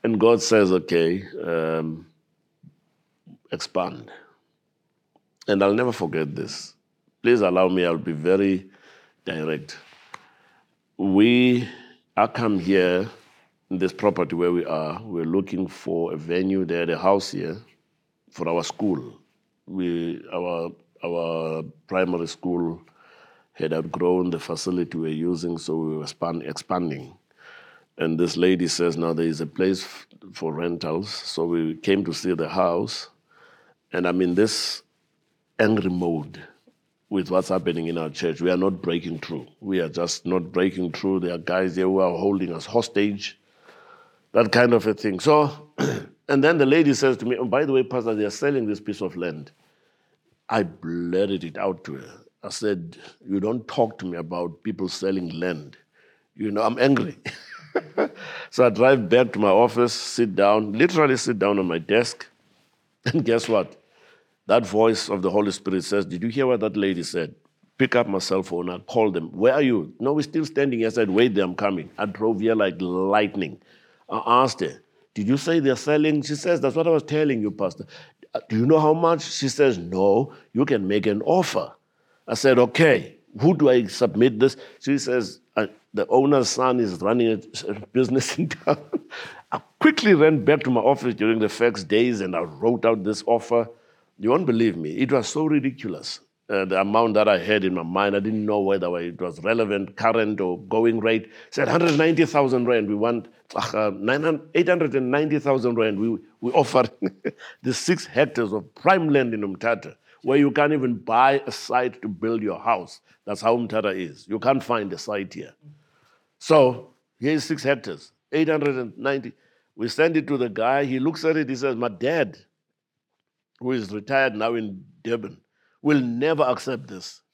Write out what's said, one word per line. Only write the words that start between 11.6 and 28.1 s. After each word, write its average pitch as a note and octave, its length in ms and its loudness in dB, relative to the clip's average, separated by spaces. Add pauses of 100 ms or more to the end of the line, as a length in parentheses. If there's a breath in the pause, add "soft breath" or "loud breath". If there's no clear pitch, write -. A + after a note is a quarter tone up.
I G#2+ 100 4
come A2 320 -2
here F2+ 500 2 (600 soft breath)
in F#2 80 -4
this F2+ 140 -2
property F#2 440 -2
where F2 160 2
we F2 120 0
are. D#2 380 -4
We're F2 220 -6
looking F#2 420 -2
for E2+ 460 -6
a D#2+ 40 -8
venue. F#2 480 -2
They E2+ 140 -4
had E2+ 120 -2
a D#2+ 80 -2
house G2 320 2
here F2+ 260 -8 (720)
for E2 180 -6
our E2+ 160 0
school. C#2+ 480 -4 (540)
We, E2+ 560 -4 (100)
our, F2 380 -4 (340)
our E2 580 -4 (240)
primary F2+ 420 -2
school E2+ 520 -4 (720 soft breath)
had D#2+ 200 -4
outgrown F2 580 0
the E2 80 -4
facility E2+ 600 -6
we're D#2+ 140 -4
using, E2+ 460 -4
so D#2+ 180 -6
we D#2 200 -4
were D2+ 100 -8
span-, E2+ 360 -6
expanding. C#2+ 720 -6 (840 loud breath)
And D#2+ 220 -2